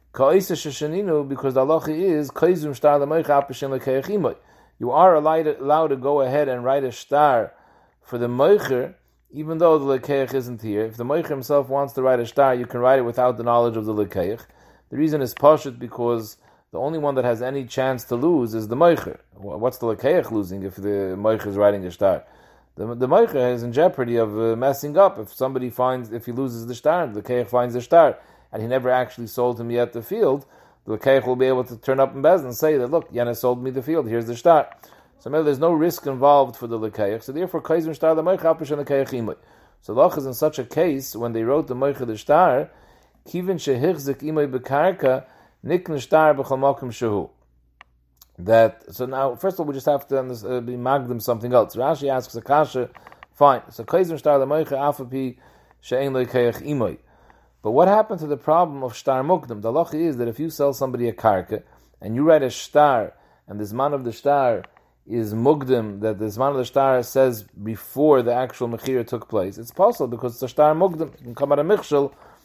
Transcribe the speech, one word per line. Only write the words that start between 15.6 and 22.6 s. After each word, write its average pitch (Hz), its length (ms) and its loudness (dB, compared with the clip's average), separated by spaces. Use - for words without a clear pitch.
because 120 580 -4
the - 80 -10
only 156 200 -4
one 143 160 -2
that 123 100 0
has 117 160 0
any 135 240 -6
chance 131 400 -4
to 120 100 -4
lose 127 380 0
is 110 140 -4
the 117 80 -4
moicher. 165 440 2
Wha-, 78 220 -12
what's 120 220 -4
the 117 80 -4
lekeach 127 440 0
losing 98 320 -6
if 95 120 -10
the 98 420 -4
moicher 107 300 -2
is 101 100 -6
writing 101 280 2
a 90 60 -8
shtar? 92 320 0